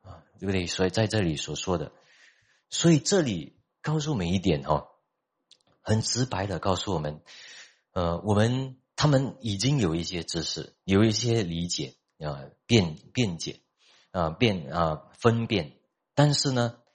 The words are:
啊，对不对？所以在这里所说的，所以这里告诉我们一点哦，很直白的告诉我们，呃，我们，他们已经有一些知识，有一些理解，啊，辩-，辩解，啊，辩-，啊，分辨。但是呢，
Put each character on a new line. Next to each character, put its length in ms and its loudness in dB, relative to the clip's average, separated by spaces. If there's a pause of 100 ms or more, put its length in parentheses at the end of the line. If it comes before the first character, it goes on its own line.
啊， 220 -20 (160)
对 60 -10
不 60 -2
对？ 160 0
所 180 -2
以 40 0
在 180 2
这 140 0
里 140 0
所 200 -8
说 240 -2
的， 120 -10 (800)
所 220 4
以 80 6
这 220 2
里 380 -4 (220)
告 180 -2
诉 120 -4
我 40 0
们 160 -2
一 60 2
点 240 2
哦， 280 -2 (920)
很 200 2
直 240 -2
白 200 -4
的 140 -4
告 160 0
诉 180 -4
我 60 0
们， 240 -6 (720)
呃， 260 -2
我 160 0
们， 420 0 (180)
他 120 2
们 340 2
已 160 -4
经 220 2
有 160 2
一 80 -2
些 200 -6
知 200 -6
识， 400 -10
有 200 4
一 80 4
些 300 0
理 260 -4
解， 300 -8 (220)
啊， 260 -8 (220)
辩-， 280 4 (160)
辩 280 -2
解， 240 -10 (480)
啊， 180 0
辩-， 420 0
啊， 460 -2
分 300 2
辨。 320 -2 (340)
但 220 4
是 160 0
呢， 260 0 (180)